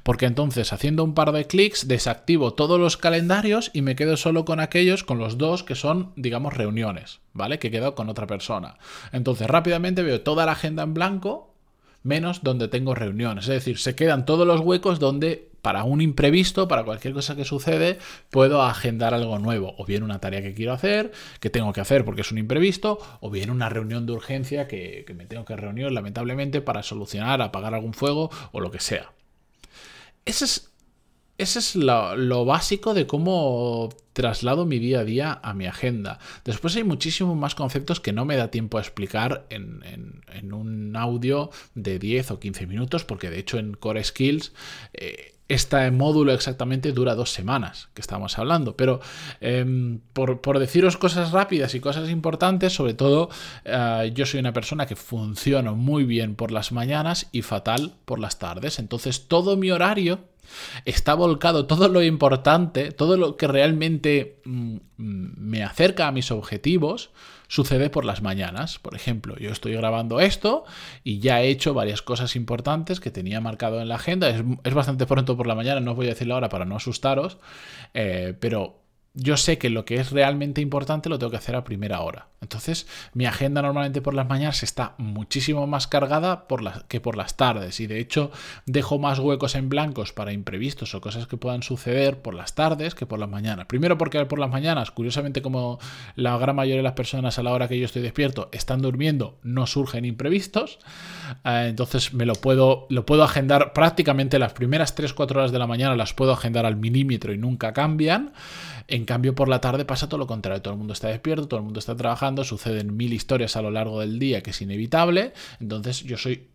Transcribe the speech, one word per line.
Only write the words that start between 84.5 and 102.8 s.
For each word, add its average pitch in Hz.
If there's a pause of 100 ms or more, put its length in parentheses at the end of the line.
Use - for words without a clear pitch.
está -
muchísimo 131
más 143
cargada 156
por 127
las, 95
que 120
por 110
las 95
tardes. 107
Y 110
de 107
hecho, 143 (360)
dejo 139
más 143
huecos 139
en 131
blancos 139
para 101
imprevistos 101
o 98
cosas 113
que 123
puedan 123
suceder 131
por 98
las 87
tardes 156
que -
por 107
las 104
mañanas. 101
Primero 151
porque 147
por 147
las 139
mañanas, 139
curiosamente 131
como 123 (340)
la 120
gran 139
mayoría 135
de 135
las 127
personas 127
a 127
la 123
hora 123
que 123
yo 123
estoy 123
despierto 131
están -
durmiendo, 131
no 127
surgen 127
imprevistos. 165 (680)
Eh, 120
entonces 123
me 120
lo 117
puedo, 131